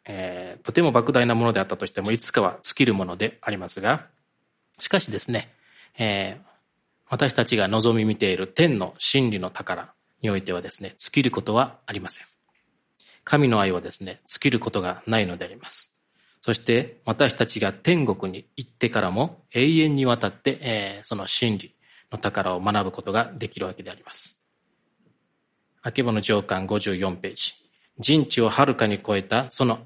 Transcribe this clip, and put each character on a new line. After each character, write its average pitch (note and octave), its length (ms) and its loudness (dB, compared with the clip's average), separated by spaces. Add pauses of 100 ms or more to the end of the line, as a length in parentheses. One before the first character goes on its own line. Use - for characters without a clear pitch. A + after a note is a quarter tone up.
え F2+ 540 -10
ー、 - 40 -20
と - 80 -8
て E3+ 100 6
も D3 100 4
莫 A#2+ 200 4
大 B2 140 6
な A#2 80 4
も A#2 120 4
の A2+ 60 4
で G2 80 2
あ F#2+ 40 0
っ - 20 -4
た G2 100 -4
と F#2+ 100 -6
し - 40 -10
て - 100 -6
も、 G#2 120 -2
い A#2 60 0
つ - 120 -4
か B2 100 2
は F#2 220 0
尽 - 120 -6
き C3 120 4
る A2 80 4
も F#2+ 100 0
の F2 120 -8
で G#2+ 260 -4
あ - 80 -4
り G2+ 60 -6
ま F2+ 120 -10
す - 120 -12
が、 A#2+ 260 -2 (720)
し - 100 -6
か F#3+ 120 2
し - 100 -10
で G#2 80 -6
す - 120 -4
ね、 A#2 200 -2 (480)
え G2 420 -2
ー、 - 60 -20 (640)
私 C3 240 0
た A#2 120 2
ち A#2+ 120 0
が G2 120 2
望 A2 280 4
み A2 80 4
見 G#2+ 120 2
て F#2+ 160 2
い F2 40 2
る F#2 100 -4
天 D3+ 320 2
の F2+ 200 -4
真 C3 320 2
理 G2+ 80 -4
の G#2+ 120 -6
宝 - 420 -8 (300)
に A2 80 0
お G2 60 0
い F#2+ 60 -2
て F#2+ 100 -4
は F2+ 100 -4
で F#2+ 80 -12
す - 120 -12
ね、 F#2+ 160 -14
尽 - 140 -6
き C#3+ 100 4
る B2 80 2
こ F#2+ 120 -4
と G#2+ 120 -2
は C3 320 2
あ - 60 -10
り G2+ 80 -8
ま F2+ 100 -12
せ - 120 -10
ん。 - 40 -20 (1000)
神 D3 240 4
の G#2+ 120 4
愛 F#2+ 120 2
は F2+ 80 -2
で E2 100 -10
す - 140 -12
ね、 F2+ 220 -12
尽 - 140 -8
き B2+ 100 2
る A#2 100 2
こ A2 100 -6
と G#2 100 -2
が - 260 -6
な A2+ 140 2
い G2 60 0
の F2+ 100 -6
で F2 80 -10
あ - 40 -12
り - 80 -16
ま - 140 -20
す。 - 220 -14 (480)
そ A#2 140 0
し - 60 -4
て、 - 440 0
私 A#2+ 280 2
た A#2 120 0
ち - 140 -4
が G2 140 0
天 D#3+ 340 2
国 F#2+ 260 -2
に - 140 -14 (100)
行 B2 100 -12
っ - 40 -20
て - 180 -2
か A2+ 120 0
ら F#2 100 0
も、 B2 320 -2 (100)
永 D3 260 4
遠 D3+ 180 4
に C3 100 2
わ A#2+ 100 4
た A2 120 -2
っ - 40 -4
て、 - 280 -2
え G#2 420 -4
ー、 - 20 -20
そ A2 120 -8
の G2 100 -8
真 A2 320 0
理 - 160 -14 (380)
の G#2 60 -10
宝 F#2 360 -2
を F2+ 60 -4
学 G#2 240 0
ぶ F#2 80 -4
こ - 100 -12
と - 80 -6
が A2+ 260 0
で A2 120 -8
き - 100 -14
る F#2+ 80 -4
わ F#2 80 -10
け - 80 -18
で F2+ 80 -14
あ - 40 -16
り - 100 -20
ま - 100 -20
す。 - 240 -14 (1400)
あ A#2 100 -8
け C3+ 100 0
ぼ A#2+ 100 2
の G#2+ 80 2
上 G#2 220 2
巻 F#2 240 -4
五 G#2 120 0
十 G2 180 -2
四 F#2 200 -2
ペ - 120 -10
ー - 60 -10
ジ。 - 200 -6 (440)
「人 C#3+ 280 4
知 - 140 -2
を A2 100 4
は C3+ 140 4
る C3 120 2
か A2+ 100 2
に G2+ 180 0
超 G#2 120 0
え F#2+ 60 0
た A#2+ 280 0
そ - 140 -2
の A#2 220 2